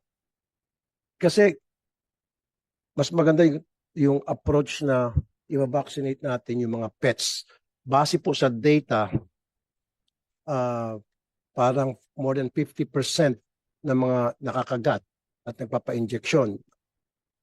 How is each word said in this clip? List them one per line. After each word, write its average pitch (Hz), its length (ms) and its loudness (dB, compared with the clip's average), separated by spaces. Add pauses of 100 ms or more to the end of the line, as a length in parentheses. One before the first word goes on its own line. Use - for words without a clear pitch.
(1160)
Kasi 196 320 4 (1400)
mas 143 160 0
maganda 160 320 4
yung, 156 240 2 (320)
yung 139 260 2
approach - 640 -2
na 123 260 0 (380)
i-vaccinate 135 720 -4
natin 123 420 -4
yung 117 180 -4
mga 110 200 -8
pets. - 420 -2 (400)
Base 147 380 0
po - 160 -2
sa 139 100 4
data, 120 640 2 (1400)
uh, 120 480 -4 (560)
parang 131 460 0 (180)
more 135 220 -2
than 131 160 -4
fifty 151 320 -4
percent 135 560 0 (420)
ng 131 140 0
mga 127 220 2 (200)
nakakagat 123 640 -4 (400)
at 120 160 -12
nagpapa-injection 117 960 -2 (880)